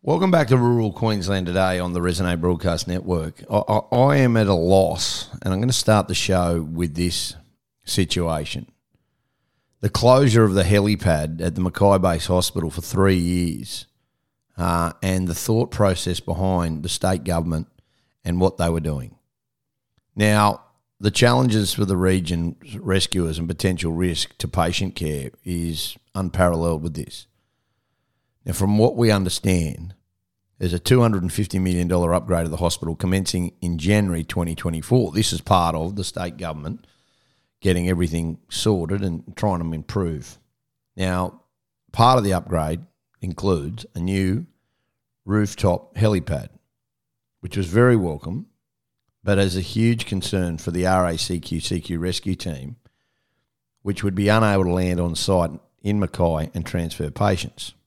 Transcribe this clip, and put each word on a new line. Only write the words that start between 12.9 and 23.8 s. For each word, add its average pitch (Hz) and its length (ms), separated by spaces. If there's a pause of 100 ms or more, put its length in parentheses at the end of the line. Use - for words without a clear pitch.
years, 87 720 (720)
uh, 85 340 (100)
and 92 240
the 85 80
thought 113 380
process 95 480
behind 85 640
the 85 60
state 92 340
government 82 440 (580)
and 87 160
what 95 160
they 85 100
were 82 140
doing. 69 340 (1000)
Now, 104 480 (340)
the 104 120
challenges 120 640
for 101 120
the 95 100
region's 90 800
rescuers 87 640
and 82 80
potential 87 460